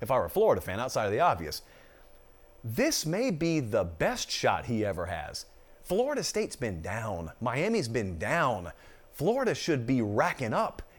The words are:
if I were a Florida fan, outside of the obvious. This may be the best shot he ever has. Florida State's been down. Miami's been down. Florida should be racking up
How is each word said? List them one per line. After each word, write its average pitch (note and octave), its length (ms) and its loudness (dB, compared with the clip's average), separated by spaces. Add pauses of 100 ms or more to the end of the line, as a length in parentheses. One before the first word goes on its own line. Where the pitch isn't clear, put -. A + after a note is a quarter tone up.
if A#2+ 100 -4
I B2+ 80 4
were F#2 80 2
a - 40 -8
Florida F#3+ 300 6
fan, F#2+ 180 -4
outside B2 280 0
of G2+ 60 0
the B2 80 2
obvious. F2+ 420 0 (1000)
This G3 440 0
may A3 240 0
be E3 280 0
the G#2+ 260 2
best E3 460 -2
shot G#2 360 2
he A2 180 0
ever F2 220 -2
has. - 400 -8 (360)
Florida B3 400 0
State's - 340 -2
been F#2+ 260 -4
down. F2+ 580 -4
Miami's C#3+ 480 0
been G2+ 300 -2
down. A2+ 540 0 (400)
Florida A3 420 2
should B2+ 320 0
be B2+ 160 4
racking A#2 500 0
up G3+ 300 -2 (160)